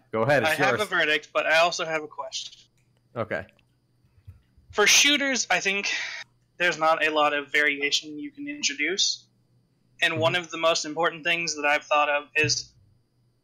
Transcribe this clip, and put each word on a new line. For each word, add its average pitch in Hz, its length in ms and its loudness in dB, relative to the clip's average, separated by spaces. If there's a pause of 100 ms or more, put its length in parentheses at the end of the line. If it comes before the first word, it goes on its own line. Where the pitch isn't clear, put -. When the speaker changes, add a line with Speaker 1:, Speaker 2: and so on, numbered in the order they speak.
(120)
Speaker 1:
Go 110 120 0
ahead, 135 200 2
it's 156 80 2
Speaker 2:
I 156 40 2
have - 220 0
Speaker 1:
yours. 214 40 -4
Speaker 2:
a 208 40 0
verdict, 156 480 -2
but 151 120 0
I 151 140 4
also 170 260 2
have 160 180 -4
a 151 40 -12
question. - 460 -12 (600)
Speaker 1:
Okay. 104 300 -6 (1300)
Speaker 2:
For 208 160 2
shooters, 277 600 2
I 262 100 2
think 196 320 -2 (680)
there's 175 200 0
not 156 280 2
a 156 60 2
lot 147 220 4
of 143 180 -4
variation 147 680 0
you 147 120 -10
can 143 160 -12
introduce. 147 800 -4 (760)
And 165 100 0
Speaker 1:
Mm-hmm. 160 80 -2
Speaker 2:
one 165 140 2
of 175 160 -4
the 165 60 -8
most 165 280 2
important 160 380 -2
things 170 320 -2
that 147 100 -6
I've 147 180 2
thought 147 260 2
of 147 160 -2 (100)
is, - 340 0 (760)